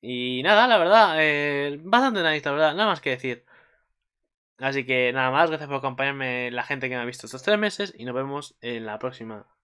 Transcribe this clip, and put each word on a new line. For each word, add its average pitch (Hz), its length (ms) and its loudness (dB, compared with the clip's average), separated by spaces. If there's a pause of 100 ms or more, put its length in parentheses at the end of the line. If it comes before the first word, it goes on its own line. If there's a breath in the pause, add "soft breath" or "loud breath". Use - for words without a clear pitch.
Y 123 420 -6
nada, 208 240 6
la 226 120 4
verdad, 185 420 6
eh, 147 640 0
bastante 226 400 4
nice, 151 200 0
la 143 80 0
verdad, 151 220 4
nada 208 140 0
más 170 120 0
que 139 100 -2
decir. 127 340 -6 (1120 soft breath)
Así 135 260 -4
que 127 280 2
nada 131 180 2
más, 160 200 2
gracias 151 180 -8
por 139 100 -4
acompañarme 131 720 -4
la 123 140 -6
gente 131 240 -6
que 127 80 -6
me 123 60 -4
ha - 20 -6
visto 123 220 -10
estos 131 180 -14
tres 208 160 2
meses 202 360 -6
y 113 80 -18
nos 123 120 -6
vemos 139 440 -8
en 117 260 -8
la 107 120 -10
próxima. 113 480 -12 (180)